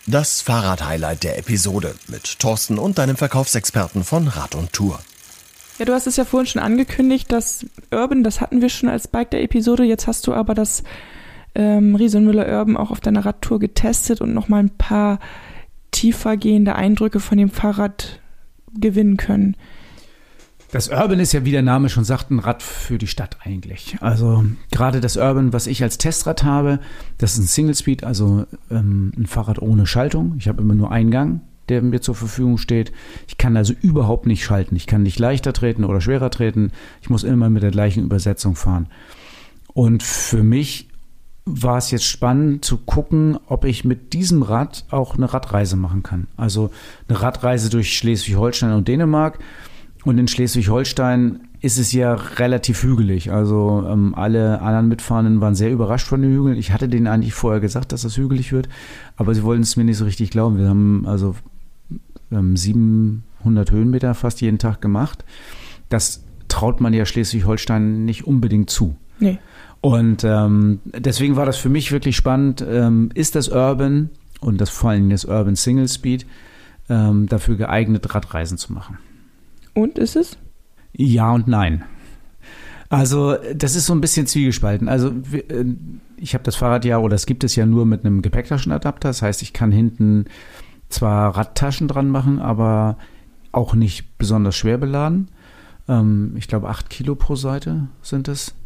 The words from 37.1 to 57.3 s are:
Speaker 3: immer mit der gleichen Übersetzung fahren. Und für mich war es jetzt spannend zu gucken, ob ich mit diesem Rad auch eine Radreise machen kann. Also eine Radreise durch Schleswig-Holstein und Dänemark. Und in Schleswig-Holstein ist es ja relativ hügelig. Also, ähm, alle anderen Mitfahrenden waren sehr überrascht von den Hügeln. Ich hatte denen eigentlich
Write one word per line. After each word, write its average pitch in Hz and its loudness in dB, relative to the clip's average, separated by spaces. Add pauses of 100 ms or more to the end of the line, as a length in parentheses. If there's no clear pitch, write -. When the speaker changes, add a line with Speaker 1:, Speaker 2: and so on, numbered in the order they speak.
Speaker 3:
immer 120 2
mit 107 4
der 101 2
gleichen 104 0
Übersetzung 98 0
fahren. 87 0 (840)
Und 117 2
für - 0
mich 127 0 (560)
war 123 0
es 123 -2
jetzt 120 -2
spannend 143 0
zu 127 0
gucken, 156 0 (100)
ob 127 -2
ich 123 -2
mit - -2
diesem 170 2
Rad 113 -2
auch 135 -2
eine 127 0
Radreise 101 0
machen 92 -2
kann. 92 -6
Also 107 -2 (360)
eine 104 0
Radreise 120 0
durch 113 0
Schleswig-Holstein 113 0
und 107 2
Dänemark. 151 2 (680)
Und 123 4
in 123 2
Schleswig-Holstein 123 0 (180)
ist 127 0
es 120 0
ja 123 2
relativ 120 -2
hügelig. 101 2
Also, 104 2
ähm, 101 2
alle 110 0
anderen 110 2
Mitfahrenden 113 2
waren 107 2
sehr 107 2
überrascht 117 0
von 135 0
den 135 4
Hügeln. 135 2
Ich 98 -2
hatte 120 0
denen 117 2
eigentlich 110 0